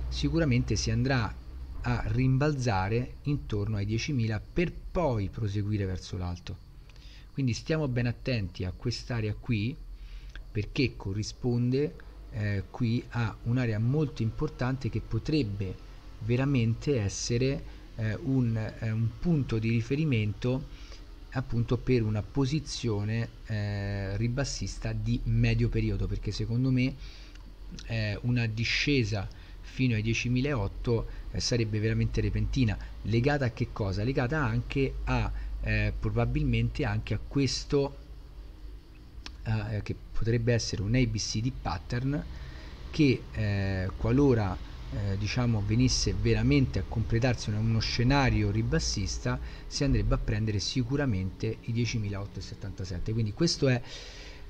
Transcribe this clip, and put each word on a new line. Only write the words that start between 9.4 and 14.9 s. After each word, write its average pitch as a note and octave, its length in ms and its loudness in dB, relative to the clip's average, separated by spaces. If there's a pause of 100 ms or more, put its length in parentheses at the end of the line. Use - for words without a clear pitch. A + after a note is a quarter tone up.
perché - 460 0
corrisponde, B2 1000 0 (380)
eh, G#2 380 0
qui A#2 400 0
a A#2 240 0 (100)
un'area A#2 340 2
molto C#3 440 2
importante B2+ 680 -2